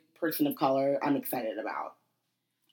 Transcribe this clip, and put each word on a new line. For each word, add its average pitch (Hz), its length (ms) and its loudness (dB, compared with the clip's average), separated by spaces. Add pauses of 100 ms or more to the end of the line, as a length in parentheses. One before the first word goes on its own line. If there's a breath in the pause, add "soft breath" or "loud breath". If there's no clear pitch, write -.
(200)
person 156 260 0
of 139 80 -2
color, 135 480 2
I'm 139 140 4
excited 117 420 -4
about. - 360 -6 (800)